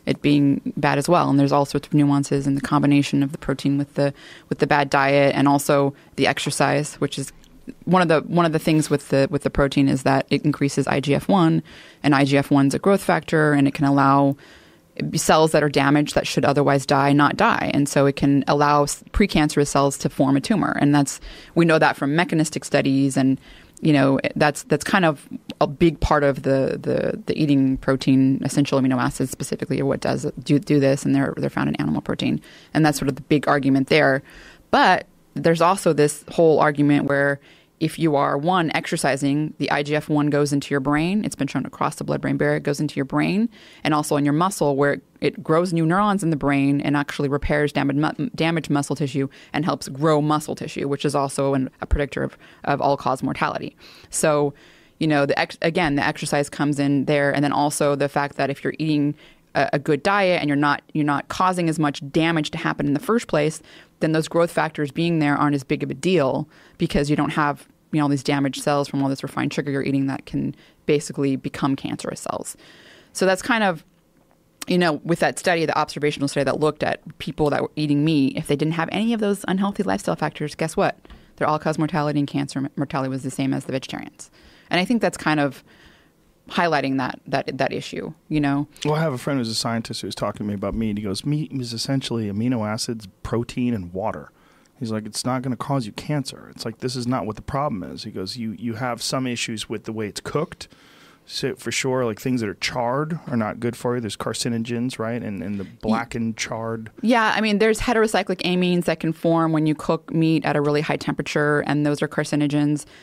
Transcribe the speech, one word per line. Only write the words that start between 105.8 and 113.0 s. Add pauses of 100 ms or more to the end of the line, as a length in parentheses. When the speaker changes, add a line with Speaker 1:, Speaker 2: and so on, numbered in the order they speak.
Speaker 2:
blackened,
charred. (120)
Speaker 1:
Yeah,
I
mean,
there's
heterocyclic
amines
that
can
form
when
you
cook
meat
at
a
really
high
temperature,
and
those
are
carcinogens. (160)